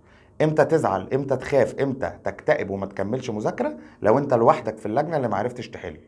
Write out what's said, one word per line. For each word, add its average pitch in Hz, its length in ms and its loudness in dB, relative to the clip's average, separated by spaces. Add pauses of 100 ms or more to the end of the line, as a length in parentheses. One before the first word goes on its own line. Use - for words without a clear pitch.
(420)
إمتى 151 220 4
تزعل، 110 500 2
إمتى 135 220 0
تخاف، 127 440 2
إمتى 127 320 -2 (120)
تكتئب 98 460 -2
وما 98 160 -4
تكملش 101 440 -4
مذاكرة؟ 175 460 -4 (260)
لو 110 160 6
أنت 143 160 0
لوحدك 117 440 4
في - 80 -10
اللجنة 151 300 -2
اللي 127 120 -2
معرفتش 107 400 -4
تحل 87 280 -12 (120)